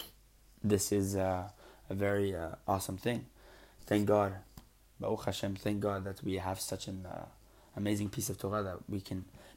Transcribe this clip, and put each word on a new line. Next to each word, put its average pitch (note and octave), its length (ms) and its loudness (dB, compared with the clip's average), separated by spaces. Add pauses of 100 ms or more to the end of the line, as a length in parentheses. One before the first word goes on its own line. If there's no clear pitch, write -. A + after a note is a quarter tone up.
(640)
this G#2 300 4
is, G2 240 2
uh, F#2 320 2 (420)
a - 40 -4
very, G2+ 400 2
uh, E2 200 -6 (120)
awesome G2 300 0
thing. A#2+ 300 -2 (580)
Thank G#2 220 4
God, G2+ 300 6 (600)
Baruch G#2+ 280 -2
Hashem, G2 300 -2
thank G#2 240 -2
God G2 240 0
that F#2+ 200 -6
we F#2+ 120 0
have F#2 240 -2
such - 280 -6
an, F#2+ 160 -8
uh, - 220 -10 (500)
amazing G#2 320 2
piece C3 220 -4
of F#2+ 80 -6
Torah G2+ 240 0
that F#2 260 -6
we G2+ 120 -2
can F#2 240 -6 (320)